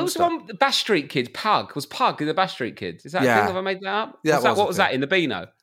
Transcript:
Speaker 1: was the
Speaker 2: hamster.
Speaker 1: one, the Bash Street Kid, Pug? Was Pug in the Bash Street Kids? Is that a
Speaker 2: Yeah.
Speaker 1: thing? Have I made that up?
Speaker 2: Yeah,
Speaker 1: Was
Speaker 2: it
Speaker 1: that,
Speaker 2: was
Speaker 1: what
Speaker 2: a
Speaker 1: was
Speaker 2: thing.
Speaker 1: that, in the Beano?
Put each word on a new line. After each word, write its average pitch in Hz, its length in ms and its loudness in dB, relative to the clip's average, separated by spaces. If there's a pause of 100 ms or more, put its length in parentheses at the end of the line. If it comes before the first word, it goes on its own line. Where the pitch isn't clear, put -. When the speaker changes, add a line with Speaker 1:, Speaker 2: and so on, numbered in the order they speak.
Speaker 1:
was 359 100 -2
the 339 80 -2
Speaker 2:
hamster. 339 160 2
Speaker 1:
one, - 100 -14
the - 60 -14
Bash 269 240 2
Street 175 320 0
Kid, 120 240 -4
Pug? 165 420 0
Was 139 120 -6
Pug 196 340 0
in 151 60 -2
the 156 80 -2
Bash 190 180 0
Street 113 220 -6
Kids? 87 280 -10
Is 139 100 -14
that 143 100 0
a - 20 2
Speaker 2:
Yeah. 120 140 6
Speaker 1:
thing? 101 80 4
Have 185 100 -2
I 190 40 -4
made 190 200 -4
that 196 60 -8
up? 208 360 -4
Speaker 2:
Yeah, 156 120 4
Speaker 1:
Was 139 60 2
Speaker 2:
it - 20 0
Speaker 1:
that, 226 80 6
Speaker 2:
was - 80 2
Speaker 1:
what 208 60 4
Speaker 2:
a - 20 -4
Speaker 1:
was 175 100 -4
Speaker 2:
thing. 190 80 4
Speaker 1:
that, 104 80 0
in 131 80 0
the 139 60 -2
Beano? 139 400 -2 (160)